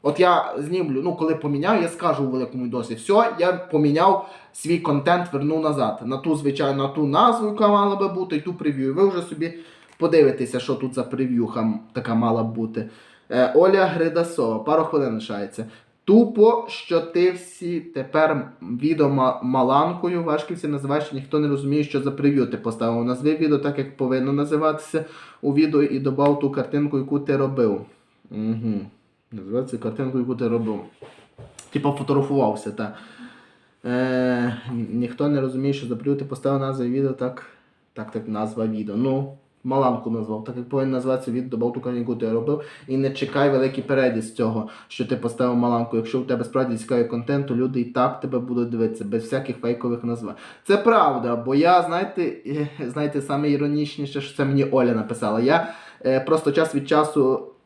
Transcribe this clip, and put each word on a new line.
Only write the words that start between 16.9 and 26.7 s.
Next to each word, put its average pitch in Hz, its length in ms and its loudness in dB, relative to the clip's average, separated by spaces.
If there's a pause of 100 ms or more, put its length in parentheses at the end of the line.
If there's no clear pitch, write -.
ти 175 300 2
всі 175 480 -8
тепер 151 720 0 (100)
відео 139 480 2
ма-, 131 340 2
Маланкою 156 800 2
Вашківці 156 440 -2
називаєш, 147 460 -2
ніхто 135 260 -2
не 151 80 2
розуміє, 143 360 0
що 147 180 -2
за 139 100 -2
прев'ю 139 340 2
ти 110 120 -6
поставив. 117 480 -2
Назви 131 300 0
відео 151 220 2
так, 139 200 -2
як 135 200 -6
повинно 131 360 0
називатися 151 720 0 (360)
у 143 120 0
відео, 151 280 4
і 143 180 0
добав 139 400 2
ту 139 120 0
картинку, 143 460 -2